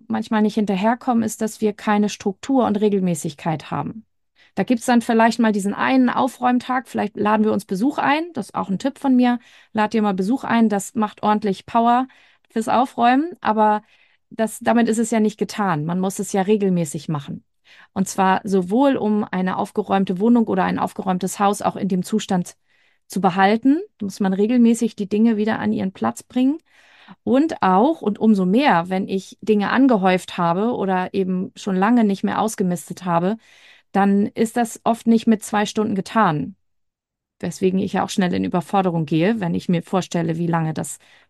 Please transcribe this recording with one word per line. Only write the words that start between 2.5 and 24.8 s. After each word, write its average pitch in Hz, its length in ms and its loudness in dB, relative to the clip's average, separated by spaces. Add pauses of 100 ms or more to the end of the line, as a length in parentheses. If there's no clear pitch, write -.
und 202 140 0
Regelmäßigkeit 180 920 -2
haben. 156 340 -8 (500)
Da 196 80 -2
gibt's - 240 -2
dann 240 160 4
vielleicht 226 380 2
mal 220 100 4
diesen 202 240 -2
einen 254 340 2
Aufräumtag, 247 800 -2
vielleicht 208 280 -6
laden 214 280 2
wir 214 80 2
uns 202 120 -2
Besuch 202 340 -2
ein, 320 340 -2
das 247 140 -8
ist - 80 -20
auch 185 140 -6
ein 190 100 -2
Tipp - 200 -4
von 262 180 2
mir, 247 240 2 (320)
lad 214 200 -2
dir 220 100 2
mal 208 120 0
Besuch 196 300 -2
ein, 226 240 2
das 202 260 -2
macht 214 280 -4
ordentlich 208 440 0
Power 240 400 2 (420)
fürs 226 200 -4
Aufräumen, 254 720 2
aber 214 420 2 (460)
das, - 320 -6
damit 233 280 2
ist 226 100 0
es 233 120 0
ja 226 100 2
nicht 214 180 0
getan, 190 460 -2
man 175 140 -2
muss 190 200 -4
es 202 140 -8
ja 196 100 0
regelmäßig 180 640 0
machen. 156 360 -8 (480)
Und 190 160 -2
zwar 190 360 2
sowohl, 208 520 2
um 214 280 0
eine 185 320 -2
aufgeräumte 196 640 -2
Wohnung 233 260 4
oder 190 180 0
ein 180 140 -2
aufgeräumtes 185 600 -4
Haus 202 220 0
auch 185 140 -2
in 190 120 -4
dem 180 160 -2
Zustand 196 520 -2 (500)
zu - 140 -4
behalten, 202 600 4 (200)
muss 196 200 -8
man 190 120 0
regelmäßig 226 640 2